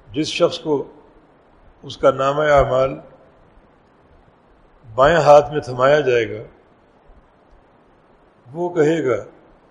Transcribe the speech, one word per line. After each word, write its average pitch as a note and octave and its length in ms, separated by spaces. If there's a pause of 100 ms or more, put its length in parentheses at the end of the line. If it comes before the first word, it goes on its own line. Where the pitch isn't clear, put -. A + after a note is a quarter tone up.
(120)
جس C#3+ 160
شخص - 320
کو D3 320 (920)
اس C3+ 140
کا C#3 140
نامہ C3+ 300
اعمال C3+ 540 (2000)
بائیں C#3+ 220
ہاتھ D3 340
میں D3 100
تھمایا B2+ 380
جائے A#2+ 300
گا، G#2+ 140 (2000)
وہ F3 160
کہے D#3+ 360
گا، A2+ 180 (480)